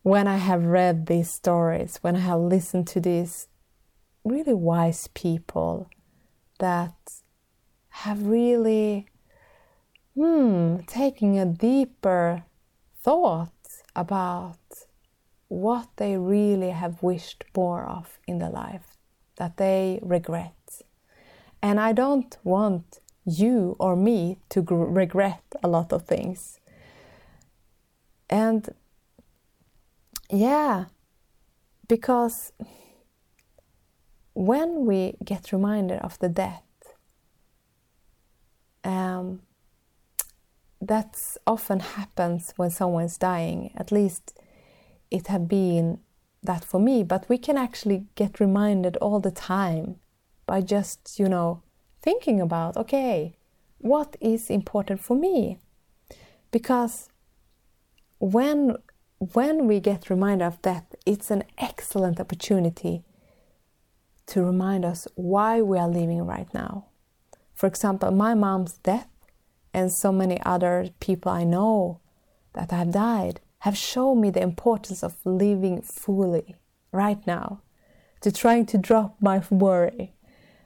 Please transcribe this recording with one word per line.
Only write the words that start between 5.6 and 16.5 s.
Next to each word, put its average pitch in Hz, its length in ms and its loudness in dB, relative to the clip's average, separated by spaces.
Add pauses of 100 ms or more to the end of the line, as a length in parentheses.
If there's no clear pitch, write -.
that 175 360 -2 (920)
have 208 380 -6
really, 220 800 2 (1080)
hmm, 226 720 4
taken 220 520 2
a 185 80 2
deeper 180 1000 2 (580)
thought 202 500 2 (420)
about 180 640 -4 (880)
what 220 480 -2
they 202 200 -2
really 190 540 2